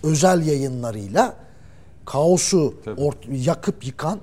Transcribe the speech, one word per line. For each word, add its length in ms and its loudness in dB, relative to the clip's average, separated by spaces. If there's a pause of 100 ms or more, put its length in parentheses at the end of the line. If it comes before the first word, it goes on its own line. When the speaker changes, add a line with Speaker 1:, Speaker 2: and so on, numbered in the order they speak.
Speaker 1:
özel 440 4
yayınlarıyla 840 -2 (720)
kaosu 680 2 (120)
Speaker 2:
Tabii. 160 -6
Speaker 1:
ort-, 440 -4
yakıp 400 -2
yıkan, 380 -6